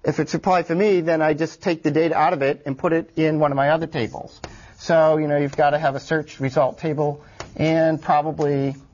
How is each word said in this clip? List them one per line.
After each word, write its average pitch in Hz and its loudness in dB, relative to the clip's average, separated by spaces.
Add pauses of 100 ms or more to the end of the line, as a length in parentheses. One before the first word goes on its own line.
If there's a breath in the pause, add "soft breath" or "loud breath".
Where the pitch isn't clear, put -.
If 156 -2
it's 147 -2
a - -2
reply 180 2
for 165 -4
me, 190 2
then 160 0
I 156 2
just 156 -6
take 170 -2
the 156 2
data 160 2
out 170 2
of 139 -2
it 139 -2
and 135 -6
put 170 0
it 165 -2
in 156 0
one 147 2
of 139 -2
my 139 2
other 160 0
tables. 123 -8 (400 loud breath)
So, 156 4
you 151 -2
know, 147 2
you've 139 -2
got 147 4
to 147 0
have 143 0
a 135 -8
search 156 -4
result 135 0
table, 147 -4 (320 loud breath)
and 160 2
probably 147 -2 (180)